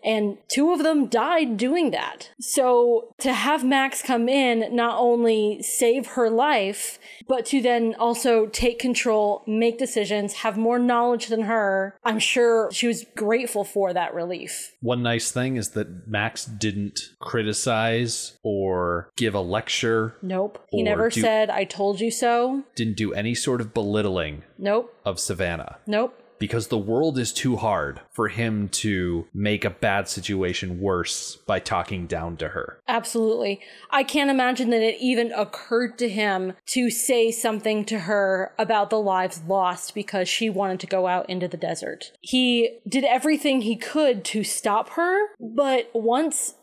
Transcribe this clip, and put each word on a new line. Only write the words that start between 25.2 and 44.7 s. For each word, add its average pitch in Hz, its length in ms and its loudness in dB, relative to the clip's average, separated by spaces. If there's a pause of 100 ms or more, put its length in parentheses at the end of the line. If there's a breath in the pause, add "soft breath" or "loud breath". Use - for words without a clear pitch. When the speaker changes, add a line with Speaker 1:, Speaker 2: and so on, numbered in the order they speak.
Speaker 2:
Savannah. 95 680 -4
Speaker 1:
Nope. 226 340 -2 (180)
Speaker 2:
Because 110 300 -4
the 120 80 -2
world 127 420 0
is 120 140 -2
too 123 240 0
hard 87 440 -2 (120)
for 110 160 -2
him 107 400 -2
to 87 640 -2
make 104 320 -2
a 101 60 0
bad 98 360 -2
situation 92 760 -4
worse 92 560 -2 (100)
by 95 140 0
talking 90 460 -4
down 85 320 -6
to 80 100 -6
her. - 380 -8
Speaker 1:
Absolutely. 226 760 -2 (300 loud breath)
I 269 120 2
can't 285 280 0
imagine 254 380 2
that 233 140 2
it 226 180 0
even 240 320 0
occurred 233 640 -2
to 240 120 0
him 190 420 -2 (140)
to 247 240 0
say 233 400 2
something 214 560 -2
to 220 140 -4
her 190 580 0
about 208 320 2
the 220 100 2
lives 185 480 0
lost 185 460 0
because 202 340 -2
she 220 220 0
wanted 190 300 -2
to 180 60 -10
go 185 200 0
out 180 240 0
into 180 180 -4
the 175 80 -8
desert. - 640 -8
He 240 640 2
did 254 180 0
everything 269 580 2
he 214 140 0
could 269 500 0
to 208 180 -2
stop - 460 0